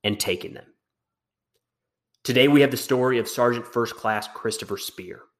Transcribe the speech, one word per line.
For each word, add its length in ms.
and 160
taking 340
them. 120
Today, 240
we 140
have 100
the 60
story 420
of 80
Sergeant 400
First 300
Class 320
Christopher 500
Spear 440